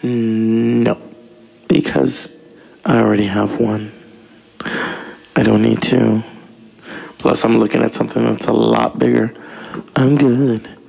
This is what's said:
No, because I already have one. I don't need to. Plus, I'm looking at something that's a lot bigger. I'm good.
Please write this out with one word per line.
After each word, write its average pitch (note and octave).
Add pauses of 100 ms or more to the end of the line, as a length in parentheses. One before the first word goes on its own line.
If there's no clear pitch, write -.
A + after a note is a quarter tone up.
No, A#2 (680)
because - (560)
I B2
already G#2+
have G2+
one. G#2+ (1400)
I -
don't A2
need A2
to. A2+ (960)
Plus, -
I'm A2+
looking A2
at A2+
something A#2
that's A2+
a A2+
lot A2+
bigger. A#2+ (640)
I'm C3+
good. B2+ (200)